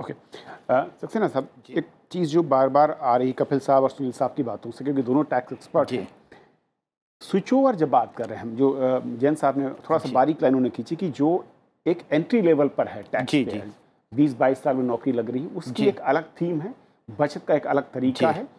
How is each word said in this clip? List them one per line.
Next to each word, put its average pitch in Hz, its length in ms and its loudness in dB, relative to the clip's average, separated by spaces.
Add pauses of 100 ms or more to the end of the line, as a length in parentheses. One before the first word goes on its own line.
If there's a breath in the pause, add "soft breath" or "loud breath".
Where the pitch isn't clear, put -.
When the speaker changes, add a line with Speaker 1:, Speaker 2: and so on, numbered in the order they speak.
Speaker 1:
ओके। - 120 -12 (580 loud breath)
अ, 135 180 2 (120)
सक्सेना 202 280 -2
साहब, 135 200 -4 (200)
Speaker 2:
जी। 127 60 -18
Speaker 1:
एक 165 120 -2 (260)
चीज़ 170 180 -2
जो 165 120 4
बार-बार 139 600 4
आ 123 140 2
रही 127 160 2
कपिल 139 260 0
साहब 135 240 4
और 135 80 2
सुनील 131 220 -6
साहब 123 240 -4
की 147 60 -2
बातों 117 280 -8
से, 127 140 -14
क्योंकि 139 180 0
दोनों 127 220 2
टैक्स 127 280 -4
एक्सपर्ट 143 360 -2
Speaker 2:
जी। 127 80 -4
Speaker 1:
हैं, 95 120 -6 (1120 soft breath)
स्विच - 320 -2
ओवर 262 220 4
जब 156 160 0
बात 123 260 2
कर 117 100 -6
रहे 107 120 -10
हैं - 60 -12
हम, 113 120 -8
जो, 135 140 4
अ, 131 360 0
जैन 123 280 0
साहब 139 240 0
ने 139 60 -2
थोड़ा 135 340 -2
सा 135 100 -6
Speaker 2:
जी। 127 60 -8
Speaker 1:
बारीक 143 280 2
लाइन 135 120 4
उन्होंने 127 160 2
खींची 127 260 -8
कि 185 120 -4
जो 151 360 0 (420)
एक 170 160 -2 (100)
एंट्री 170 300 2
लेवल 151 260 4
पर 127 180 -2
है 104 160 -12
टैक्स 107 300 -4
Speaker 2:
जी, 143 120 2
Speaker 1:
पेयर, 104 200 -8
Speaker 2:
जी। 104 80 -16 (440)
Speaker 1:
बीस 135 220 2
बाईस 131 240 2
साल 139 140 0
में 131 80 -2
नौकरी 123 280 -2
लग 117 180 -2
रही 127 120 -4
है, 175 60 -8
उसकी 160 340 -6
Speaker 2:
जी। - 60 4
Speaker 1:
एक - 100 -2
अलग 147 240 0
थीम 170 380 -4
है, 208 140 -8 (460)
बचत 147 280 -2
का 170 60 4
एक 147 120 0
अलग 139 160 2
तरीका 131 500 0
Speaker 2:
जी, 156 60 -2
Speaker 1:
है, 254 100 -10 (100)